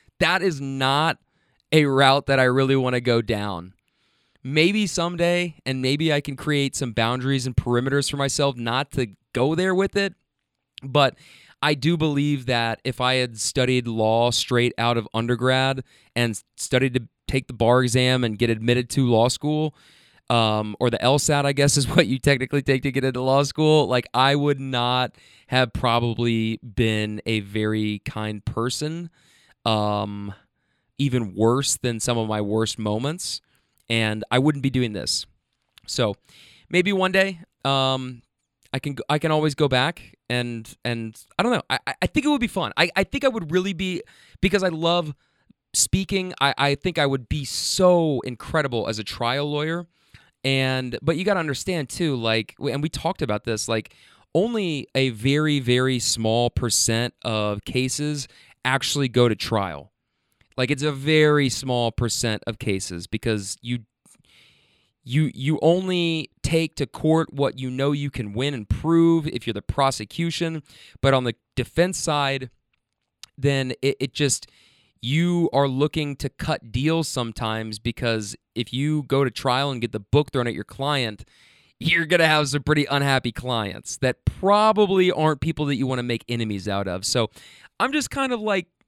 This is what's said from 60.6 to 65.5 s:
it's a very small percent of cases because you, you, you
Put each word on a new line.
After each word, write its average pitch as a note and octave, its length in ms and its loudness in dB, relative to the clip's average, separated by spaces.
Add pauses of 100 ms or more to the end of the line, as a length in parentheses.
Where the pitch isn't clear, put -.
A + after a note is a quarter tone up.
it's C#3 120 -2
a D3+ 80 0
very D3 560 4
small A#2+ 440 0
percent A#2 540 -2
of A2+ 140 -6
cases F#2 480 -4
because G#2+ 540 -4
you, A#2+ 180 -6 (1300)
you, C#3+ 280 0
you C#3+ 280 -2